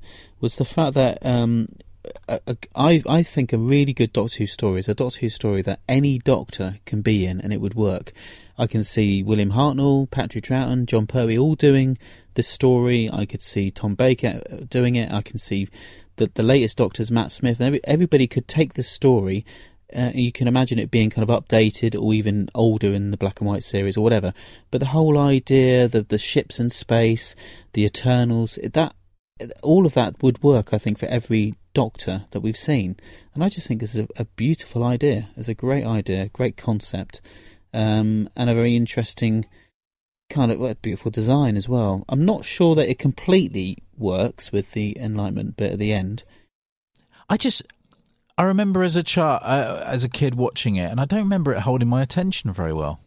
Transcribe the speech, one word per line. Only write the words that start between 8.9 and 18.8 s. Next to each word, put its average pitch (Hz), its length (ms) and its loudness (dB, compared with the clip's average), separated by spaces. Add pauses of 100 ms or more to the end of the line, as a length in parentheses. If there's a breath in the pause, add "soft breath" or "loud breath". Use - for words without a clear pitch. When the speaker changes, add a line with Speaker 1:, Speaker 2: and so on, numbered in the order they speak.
Speaker 1:
William 104 280 2
Hartnell, 135 580 2
Patrick 117 360 -6
Troughton, 127 420 0
John 110 180 2
Pertwee 113 320 0
all 147 180 4
doing 135 420 4 (360 loud breath)
this - 140 -2
story. 123 640 2
I 101 140 -4
could - 180 -10
see 98 260 -2
Tom 104 240 -4
Baker, 123 480 0 (100)
uh, - 60 -14 (120)
doing 123 260 2
it. 113 180 -2
I 104 80 -2
can - 160 -12
see 98 300 -4 (500 loud breath)
the, 110 160 2
the 110 100 0
latest 120 340 2
Doctors, 113 340 -2
Matt 117 200 0
Smith, 120 280 -2
and 123 80 0
every, 139 180 0
everybody 147 420 4
could - 200 -4
take 151 260 0
this - 160 -6